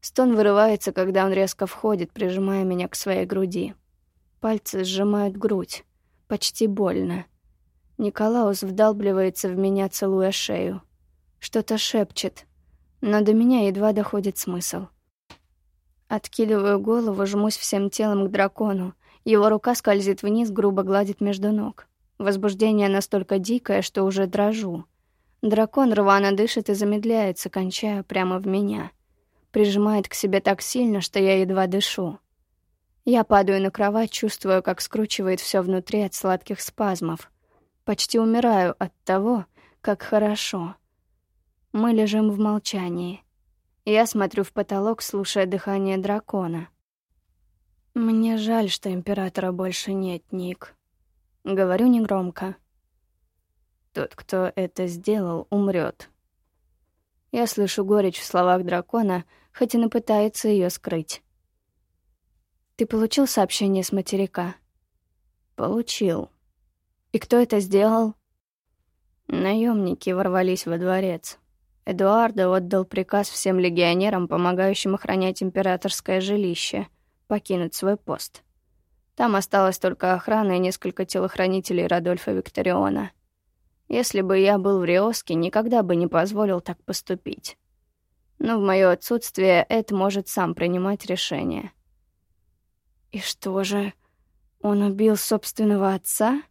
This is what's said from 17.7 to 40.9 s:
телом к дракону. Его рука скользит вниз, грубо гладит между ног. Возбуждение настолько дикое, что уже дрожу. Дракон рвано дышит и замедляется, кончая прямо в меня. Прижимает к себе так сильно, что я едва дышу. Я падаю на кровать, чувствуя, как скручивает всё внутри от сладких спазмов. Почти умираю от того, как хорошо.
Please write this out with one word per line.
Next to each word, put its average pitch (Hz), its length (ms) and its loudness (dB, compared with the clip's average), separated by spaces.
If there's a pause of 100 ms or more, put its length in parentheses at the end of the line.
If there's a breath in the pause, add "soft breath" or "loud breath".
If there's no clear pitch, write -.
телом 202 360 0
к 190 40 -2
дракону. 196 640 -2 (300 soft breath)
Его 214 260 6
рука 220 240 2
скользит 196 480 0
вниз, 220 280 0
грубо 196 320 2
гладит 196 380 0
между 202 320 0
ног. 214 340 -4 (320)
Возбуждение 202 680 2
настолько 196 500 0
дикое, 202 440 -2
что 190 220 -2
уже 190 220 0
дрожу. 202 600 -2 (560)
Дракон 220 500 2
рвано 196 400 4
дышит 214 380 0
и 202 40 2
замедляется, 208 760 -2
кончая 196 520 -4
прямо 185 360 -2
в 196 80 -6
меня. 202 460 -2 (580)
Прижимает 208 580 2
к - 60 -14
себе 196 260 0
так 196 220 0
сильно, 226 400 0
что - 160 -4
я 190 220 4
едва 190 260 0
дышу. 185 520 -4 (880)
Я 233 160 4
падаю 196 380 4
на 196 100 0
кровать, 214 400 0
чувствуя, 190 520 0
как - 180 -2
скручивает 190 580 -2
всё - 220 0
внутри 185 400 0
от 196 140 -4
сладких 185 460 -4
спазмов. 170 680 -4 (540)
Почти - 340 -2
умираю 226 600 2
от 185 160 -6 (100)
того, 196 400 0 (380 soft breath)
как 202 200 -4
хорошо. 208 720 -2 (960)